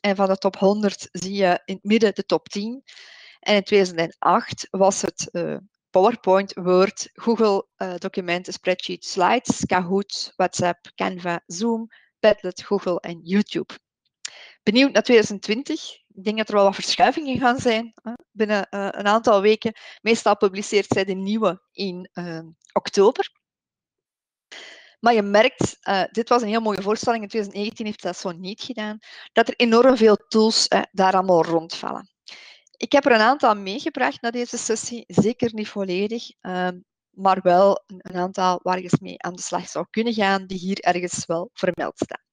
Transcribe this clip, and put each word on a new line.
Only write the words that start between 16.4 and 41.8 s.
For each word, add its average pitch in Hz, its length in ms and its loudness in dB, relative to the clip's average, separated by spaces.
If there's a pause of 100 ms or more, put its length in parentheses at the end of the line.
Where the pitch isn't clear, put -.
er 214 80 -6
wel 202 80 6
wat 196 120 4
verschuivingen 254 640 0
gaan 254 200 2
zijn, 226 420 -2
hè, 220 100 -12 (200)
binnen, 208 380 -2
eh, 196 220 -6
een 202 160 -4
aantal 214 340 4
weken. 214 320 2 (280)
Meestal 214 360 2
publiceert 202 500 0
zij 190 160 0
de 196 100 -4
nieuwe 196 480 -2 (100)
in, 180 420 -10
eh, 175 260 -10 (340)
oktober. - 580 2 (1700)
Maar 233 140 4
je 214 80 4
merkt, 208 600 2
eh, 196 300 0
dit 226 180 -4
was 247 120 4
een 214 60 -4
heel 226 140 -2
mooie 202 200 -2
voorstelling, 220 420 -2
in 202 60 -14
tweeduizend 202 340 -6
negentien 220 220 -8
heeft 214 160 -8
dat 180 160 -8
zo 185 140 -8
niet 185 300 -12
gedaan, 214 380 -10 (340)
dat 233 140 2
er - 80 -8
enorm 240 420 4
veel 214 200 6 (100)
tools, 220 400 2
eh, 196 140 2 (100)
daar 190 220 2
allemaal 185 300 4
rondvallen. - 680 -6 (680)
Ik - 140 -6
heb 285 140 4
er 269 60 4
een 220 80 6
aantal 233 360 4
meegebracht 247 640 -6
naar 233 100 -6
deze 240 260 -8
sessie, 233 500 -6
zeker 220 460 0
niet 214 140 -8
volledig, 202 600 -6 (120)
ehm, 180 380 -6 (300)
maar 190 320 0
wel 185 460 4
een, 185 140 -20
een - 140 -18
aantal 185 480 -2
waar 185 140 -2
je 185 60 -10
eens - 160 -2
mee 180 240 -14
aan 175 120 -8
de 180 60 -16
slag 175 260 -8
zou - 220 -8
kunnen 226 240 -4
gaan, 196 320 0
die 190 140 -10
hier 190 200 -6
ergens 175 460 -4
wel 175 280 -6
vermeld 170 420 -4